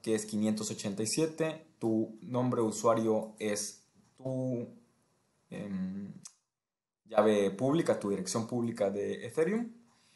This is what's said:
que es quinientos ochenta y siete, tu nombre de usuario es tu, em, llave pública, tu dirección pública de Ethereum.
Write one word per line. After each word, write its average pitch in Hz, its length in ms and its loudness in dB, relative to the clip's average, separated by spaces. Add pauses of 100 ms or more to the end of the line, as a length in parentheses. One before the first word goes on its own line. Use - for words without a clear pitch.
que 113 100 0
es 107 140 0
quinientos 107 420 0
ochenta 101 320 -4
y 113 60 -2
siete, 156 600 -2 (120)
tu 113 420 0
nombre 123 400 0
de 110 60 4
usuario 110 720 2
es - 440 -4 (320)
tu, 131 540 -4 (800)
em, 98 640 -6 (920)
llave 104 440 4
pública, 135 500 2
tu 101 120 -2
dirección 101 340 -2
pública 117 460 0
de 101 340 -4
Ethereum. 185 480 0 (420)